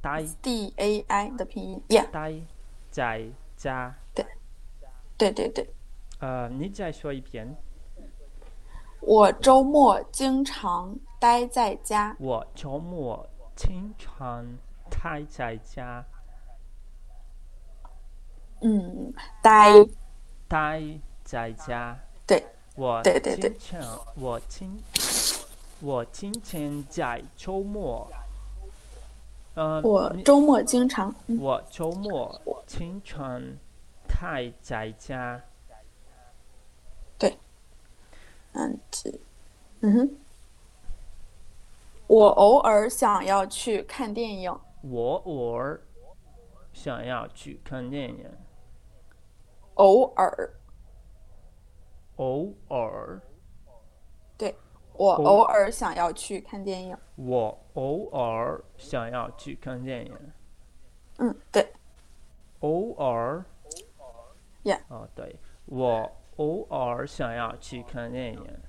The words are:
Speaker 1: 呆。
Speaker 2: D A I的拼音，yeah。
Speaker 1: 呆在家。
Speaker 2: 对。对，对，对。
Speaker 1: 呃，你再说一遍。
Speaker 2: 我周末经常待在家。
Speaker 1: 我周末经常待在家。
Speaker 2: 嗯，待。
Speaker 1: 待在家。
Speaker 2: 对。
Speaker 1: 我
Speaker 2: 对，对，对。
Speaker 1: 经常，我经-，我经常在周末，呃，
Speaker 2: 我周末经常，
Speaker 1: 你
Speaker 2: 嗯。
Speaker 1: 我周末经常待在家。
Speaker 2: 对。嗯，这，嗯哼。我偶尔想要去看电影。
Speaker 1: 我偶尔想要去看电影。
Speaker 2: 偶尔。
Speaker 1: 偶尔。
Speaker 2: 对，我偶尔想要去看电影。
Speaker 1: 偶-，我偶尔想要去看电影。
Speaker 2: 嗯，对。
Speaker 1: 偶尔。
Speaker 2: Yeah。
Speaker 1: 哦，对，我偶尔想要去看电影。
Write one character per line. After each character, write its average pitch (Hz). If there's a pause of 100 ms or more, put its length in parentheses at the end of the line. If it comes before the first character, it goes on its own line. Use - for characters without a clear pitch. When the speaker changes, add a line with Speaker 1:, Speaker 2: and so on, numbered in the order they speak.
Speaker 1:
呆。 156 (160)
Speaker 2:
D 226
A 208
I 202
的 226
拼 -
音， 190
yeah。 220
Speaker 1:
呆 156 (560)
在 113 (300)
家。 127 (220)
Speaker 2:
对。 - (920)
对， 202
对， -
对。 - (500)
Speaker 1:
呃， 127
你 135
再 196
说 147
一 135
遍。 123 (1500)
Speaker 2:
我 214
周 262
末 269 (120)
经 269
常 185 (220)
待 240
在 240
家。 214
Speaker 1:
我 120
周 143
末 165 (240)
经 190
常 123 (420)
待 156
在 117
家。 123 (2500)
Speaker 2:
嗯， 202 (280)
待。 214 (720)
Speaker 1:
待 156 (440)
在 117
家。 120 (260)
Speaker 2:
对。 - (340)
Speaker 1:
我 120
Speaker 2:
对， 180
对， -
对。 190
Speaker 1:
经 220
常， 123 (160)
我 123
经-， 190 (1000)
我 131
经 202 (100)
常 147
在 127 (140)
周 98
末， 107 (1500)
呃， 156
Speaker 2:
我 202 (140)
周 285
末 285
经 247
常， 208 (120)
Speaker 1:
你 233
Speaker 2:
嗯。 233
Speaker 1:
我 -
周 165
末 190
经 180
常 131 (680)
待 135 (100)
在 110
家。 123 (1800)
Speaker 2:
对。 - (1160)
嗯， - (100)
这， - (720)
嗯 208
哼。 262 (1900)
我 208
偶 214
尔 214
想 208
要 190
去 202
看 214
电 220
影。 185 (240)
Speaker 1:
我 123 (100)
偶 131
尔 135 (920)
想 117
要 120
去 -
看 143
电 139
影。 - (1500)
Speaker 2:
偶 202
尔。 - (1600)
Speaker 1:
偶 143 (160)
尔。 113 (1160)
Speaker 2:
对， 208 (380)
我 190
偶 165
尔 208
想 196
要 170
去 196
看 196
电 185
影。 185
Speaker 1:
偶-， - (240)
我 120 (140)
偶 147
尔 120 (140)
想 117
要 117
去 139
看 127
电 127
影。 - (1040)
Speaker 2:
嗯， 240 (160)
对。 - (880)
Speaker 1:
偶 175
尔。 131 (1200)
Speaker 2:
Yeah。 196
Speaker 1:
哦， 110
对， - (260)
我 123 (240)
偶 160
尔 127
想 120
要 117
去 123
看 120
电 123
影。 -